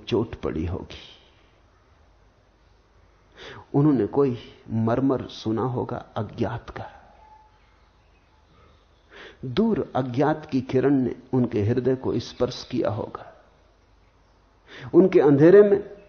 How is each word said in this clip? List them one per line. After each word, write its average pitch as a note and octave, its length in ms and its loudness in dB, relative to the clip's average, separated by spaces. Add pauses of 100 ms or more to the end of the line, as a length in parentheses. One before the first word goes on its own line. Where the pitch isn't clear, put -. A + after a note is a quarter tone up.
चोट A2+ 280 -2
पड़ी D#2+ 300 -6
होगी, - 320 -8 (2750)
उन्होंने C#3 320 2
कोई C3 320 0 (340)
मर्मर A#2+ 540 0
सुना A2 360 -6
होगा A#2+ 440 -6 (100)
अज्ञात A2 540 -8
का। - 160 -14 (2500)
दूर F3+ 500 0
अज्ञात C3+ 500 -2
की C3+ 160 -2
किरण C3 320 0
ने C3 220 0 (180)
उनके A#2 300 0
हृदय B2 320 0
को A2 240 -4
स्पर्श - 520 -6
किया - 180 -2
होगा, - 440 -10 (1600)
उनके F3+ 260 6
अंधेरे D3+ 420 8
में G3+ 220 4 (260)